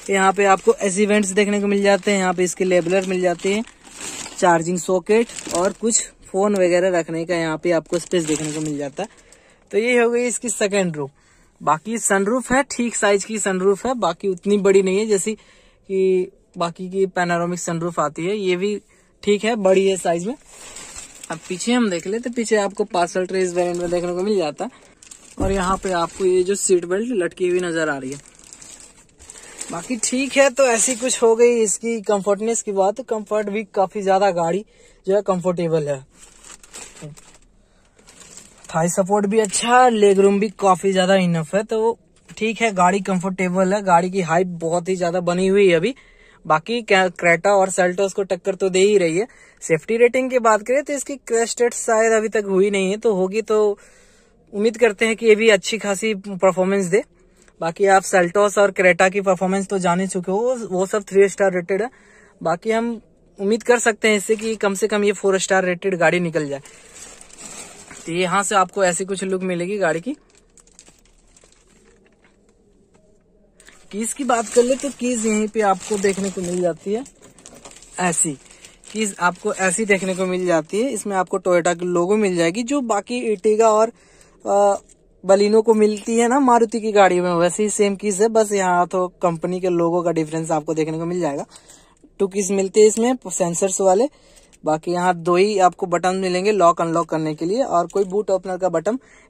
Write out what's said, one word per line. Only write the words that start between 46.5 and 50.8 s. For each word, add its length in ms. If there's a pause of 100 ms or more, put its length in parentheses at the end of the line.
क्या, 280
Creta 420
और 180
Saltos 440
को 100
टक्कर 320
तो 140
दे 120
ही 160
रही 200
है। 100 (340)
Safety 360
rating 320
की 120
बात 200
करें 220